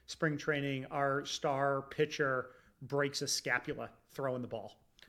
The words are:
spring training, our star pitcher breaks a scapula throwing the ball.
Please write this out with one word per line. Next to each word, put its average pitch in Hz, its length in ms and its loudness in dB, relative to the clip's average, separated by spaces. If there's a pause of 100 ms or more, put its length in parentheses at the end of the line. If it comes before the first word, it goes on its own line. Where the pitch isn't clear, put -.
spring 151 320 0
training, 139 540 0
our 143 340 2
star 139 640 2
pitcher 139 600 0 (320)
breaks 139 400 0
a 135 40 -4
scapula 123 640 0 (240)
throwing 127 300 -2
the 117 40 -6
ball. 107 300 -8 (320)